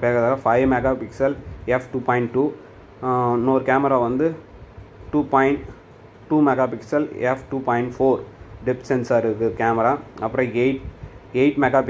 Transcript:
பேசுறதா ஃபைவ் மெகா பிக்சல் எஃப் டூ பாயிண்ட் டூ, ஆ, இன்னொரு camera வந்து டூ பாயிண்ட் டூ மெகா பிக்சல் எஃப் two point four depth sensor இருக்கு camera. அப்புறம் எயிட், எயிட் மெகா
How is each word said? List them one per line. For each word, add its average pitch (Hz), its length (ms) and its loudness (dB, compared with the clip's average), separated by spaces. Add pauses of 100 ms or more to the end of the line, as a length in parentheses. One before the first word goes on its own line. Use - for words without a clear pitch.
பேசுறதா 120 420 2
ஃபைவ் 123 280 4
மெகா 127 300 2
பிக்சல் 135 340 -2 (300)
எஃப் 127 260 0
டூ 131 100 -4
பாயிண்ட் 123 280 0
டூ, 131 220 0 (500)
ஆ, 127 300 0
இன்னொரு 127 320 2
camera 135 360 2
வந்து 131 320 0 (760)
டூ 147 180 0
பாயிண்ட் 139 320 2 (680)
டூ 151 180 2
மெகா 131 260 2
பிக்சல் 147 460 -4
எஃப் 131 320 -2
two 135 120 -6
point 123 360 -2
four 131 220 2 (460)
depth 127 260 -4
sensor 120 320 0
இருக்கு 113 340 0
camera. 117 400 2 (220)
அப்புறம் 120 260 -2
எயிட், 123 340 0 (520)
எயிட் 143 320 2
மெகா 131 260 4